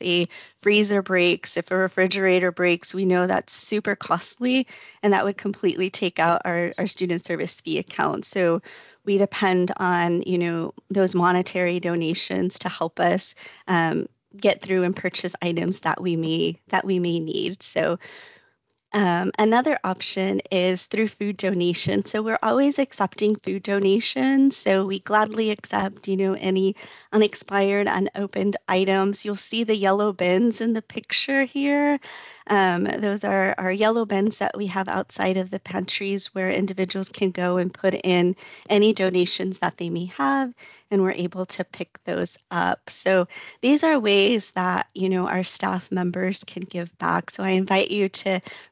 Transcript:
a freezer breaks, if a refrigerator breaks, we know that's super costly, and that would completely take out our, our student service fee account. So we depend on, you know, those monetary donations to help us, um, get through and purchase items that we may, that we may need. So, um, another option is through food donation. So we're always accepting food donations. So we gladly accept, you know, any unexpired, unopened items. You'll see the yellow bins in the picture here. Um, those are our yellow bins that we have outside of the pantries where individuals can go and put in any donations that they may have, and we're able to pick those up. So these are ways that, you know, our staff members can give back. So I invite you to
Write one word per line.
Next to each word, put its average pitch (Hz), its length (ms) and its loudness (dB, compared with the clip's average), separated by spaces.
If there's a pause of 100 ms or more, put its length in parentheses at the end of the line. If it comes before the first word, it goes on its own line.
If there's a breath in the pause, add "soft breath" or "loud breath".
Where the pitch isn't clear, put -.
a 175 260 0 (360 loud breath)
freezer 208 400 4
breaks, 175 520 2
if 170 140 -4
a 185 60 0
refrigerator 185 760 2
breaks, 175 440 0
we 190 100 0
know 180 220 4
that's 185 260 -2
super 208 420 -4
costly, 247 720 -2 (380 loud breath)
and 202 100 4
that 190 100 4
would 196 140 -2
completely 190 540 -2
take - 260 -2
out 170 280 2
our, 175 340 0
our - 80 -2
student 175 360 -2
service 165 380 -6
fee 156 160 -4
account. - 480 -4
So 170 340 0 (460 loud breath)
we 196 140 2
depend 185 580 2
on, 175 460 0
you 180 160 -2
know, 170 340 -4 (160)
those 190 240 2
monetary 180 680 2
donations 175 800 -2
to - 120 -6
help - 300 -6
us, 175 360 0 (320 loud breath)
um, 165 400 2 (300)
get 202 240 2
through 185 220 0
and 180 100 0
purchase 180 480 -4
items 175 380 -2
that - 220 -4
we 175 160 0
may, 165 500 -2
that - 160 0
we 190 160 0
may 170 220 -2
need. 175 420 -6
So, 160 340 -2 (960 loud breath)
um, 180 480 0
another 240 440 4
option 190 580 -2 (100)
is 185 360 0
through 214 220 0
food 202 280 -6
donation. 185 680 0
So - 180 -4
we're 220 220 -2
always 277 360 2
accepting 214 580 0
food 190 260 -6
donations. 254 960 2
So 190 280 2
we 196 140 -4
gladly 214 520 0
accept, 196 560 -6
you 190 100 0
know, 190 160 2
any 190 420 0 (380 loud breath)
unexpired, 202 760 2
unopened 196 680 -2 (100)
items. 190 560 2
You'll 208 120 -4
see 220 280 -4
the 220 120 0
yellow 202 360 2
bins 190 480 2
in 226 140 0
the 220 80 -2
picture - 600 -2
here. 285 560 2 (480 loud breath)
Um, 185 360 4
those 202 400 -2
are 196 340 2
our 185 140 0
yellow 220 340 2
bins 202 320 0
that - 180 -4
we 208 120 -4
have 190 200 -4
outside 190 480 -2
of 185 140 -2
the 196 100 -8
pantries 196 680 -4
where 190 240 -4
individuals 190 580 -2
can 196 220 -2
go 180 260 0
and 180 160 -2
put 190 220 0
in 180 400 2 (340 loud breath)
any 214 240 6
donations 185 680 0
that 175 180 -2
they 175 120 -6
may 170 160 -4
have, 269 480 -2 (380 loud breath)
and 196 100 4
we're 185 120 2
able 180 340 -6
to - 160 -6
pick - 400 -14
those - 340 -4 (140)
up. 180 360 0
So 185 400 2 (340 loud breath)
these 294 220 4
are 320 140 4
ways 208 540 4
that, 180 420 0
you 185 160 0
know, 185 180 0
our 185 160 0
staff 190 480 -4
members 185 520 -2
can - 220 -12
give 170 340 -10
back. 170 320 -2
So - 120 -8
I 190 60 0
invite 190 400 2
you 202 200 0
to 190 300 -2 (320 loud breath)